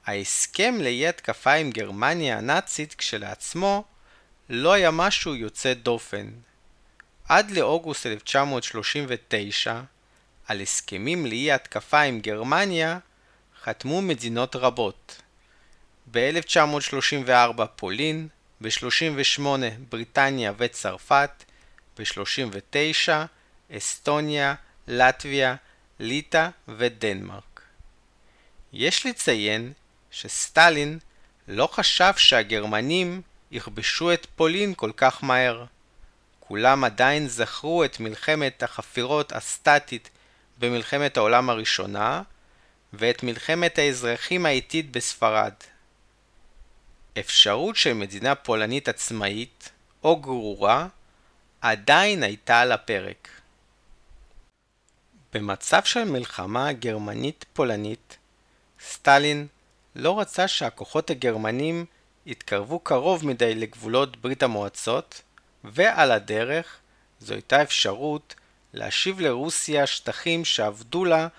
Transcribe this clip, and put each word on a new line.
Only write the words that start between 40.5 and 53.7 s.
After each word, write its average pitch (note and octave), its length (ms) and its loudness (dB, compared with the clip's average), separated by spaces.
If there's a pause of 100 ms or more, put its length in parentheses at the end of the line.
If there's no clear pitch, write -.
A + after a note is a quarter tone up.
במלחמת B2 580 -2
העולם A#2+ 340 4
הראשונה, A2 720 -2 (720)
ואת A2 300 0
מלחמת D#3+ 560 -2
האזרחים C#3 680 0
האיטית D3 440 -2
בספרד. A2 640 0 (1700)
אפשרות B2 580 2
של C#3 160 2
מדינה G#2 420 -2
פולנית A2+ 540 -2
עצמאית A2 840 -6 (340)
או D#3+ 120 4
גרורה A#2+ 720 0 (720)
עדיין C#3+ 600 4
הייתה A2+ 380 4
על B2 120 4
הפרק. F#2+ 560 -4 (2000)